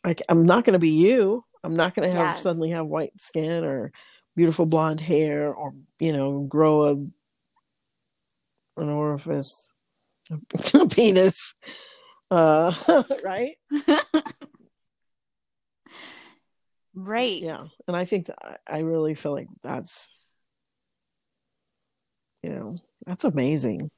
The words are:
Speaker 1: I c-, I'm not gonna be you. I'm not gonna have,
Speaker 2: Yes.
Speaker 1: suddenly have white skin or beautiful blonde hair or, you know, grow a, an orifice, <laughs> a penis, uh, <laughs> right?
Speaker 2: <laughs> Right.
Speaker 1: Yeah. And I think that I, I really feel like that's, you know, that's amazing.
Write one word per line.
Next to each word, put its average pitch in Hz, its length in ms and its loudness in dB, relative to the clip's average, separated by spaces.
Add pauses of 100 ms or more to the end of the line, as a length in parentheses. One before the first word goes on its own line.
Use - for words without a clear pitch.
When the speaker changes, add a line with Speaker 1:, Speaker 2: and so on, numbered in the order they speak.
Speaker 1:
I 175 100 0
c-, - 160 -6
I'm 165 160 6
not 202 200 6
gonna 190 140 6
be 165 100 4
you. 202 540 4 (200)
I'm 165 120 -6
not 170 200 0
gonna 185 160 0
have, 180 80 -2 (160)
Speaker 2:
Yes. 160 80 -12
Speaker 1:
suddenly 165 280 -2
have 165 160 -4
white 151 320 -6
skin 165 440 -4
or 131 280 -6 (440)
beautiful 165 300 2
blonde 156 340 0
hair 151 540 0
or, 139 200 -10 (260)
you 160 140 0
know, 139 280 -2
grow 151 440 4 (1900)
a, 165 40 -8
an 151 80 -4
orifice, 147 840 -4 (580)
<laughs> - 440 -6
a 302 140 6
penis, 190 680 2 (760)
uh, 165 420 4 (140)
<laughs> 277 360 2
right? 208 340 -6 (140)
Speaker 2:
<laughs> 294 240 2 (3000)
Right. 208 440 -4
Speaker 1:
Yeah. 151 240 -10 (220)
And 175 100 -4
I 180 80 -2
think 185 220 -2
that - 140 -16
I, - 360 -12
I - 20 -4
really 160 360 -2
feel 147 180 -6
like - 160 -10 (140)
that's, - 540 -12 (2250)
you - 100 -10
know, - 200 -12 (340)
that's 180 200 -8
amazing. 143 720 -2